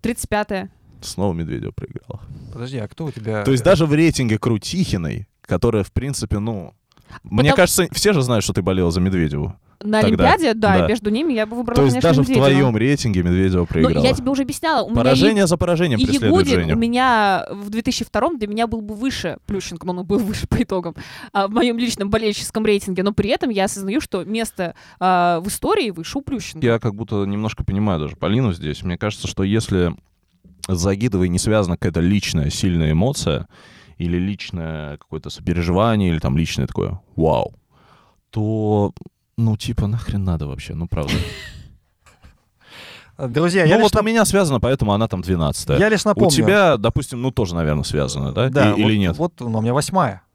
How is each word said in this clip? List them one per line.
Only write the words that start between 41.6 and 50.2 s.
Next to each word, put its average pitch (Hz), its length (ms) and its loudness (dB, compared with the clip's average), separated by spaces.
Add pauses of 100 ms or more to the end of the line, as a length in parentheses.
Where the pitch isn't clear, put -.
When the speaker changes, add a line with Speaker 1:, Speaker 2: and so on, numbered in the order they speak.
Speaker 3:
Друзья, 160 460 2
я 156 120 8
Speaker 2:
Ну, 233 60 6
Speaker 3:
лишь 208 100 4
Speaker 2:
вот - 40 2
у - 20 4
Speaker 3:
нап-, 208 80 2
Speaker 2:
меня 226 180 2
связано, 170 340 2
поэтому 123 340 0
она 107 140 2
там 90 140 -4
двенадцатая. 80 580 0
Speaker 3:
я 202 120 4
лишь 214 140 0
Speaker 2:
У 214 40 2
Speaker 3:
напомню. 196 220 4
Speaker 2:
тебя, 165 480 4
допустим, 117 440 -2
ну, 131 80 0
тоже, 92 240 -2
наверное, 76 300 0
связано, 69 480 -2
да? 113 160 0
Speaker 3:
Да, 127 240 4
Speaker 2:
И-, 104 80 0
или - 40 2
Speaker 3:
вот, 107 140 4
Speaker 2:
нет? 92 200 2
Speaker 3:
вот 170 240 -4
у 113 180 -2
меня 117 140 0
восьмая. 147 480 0 (120)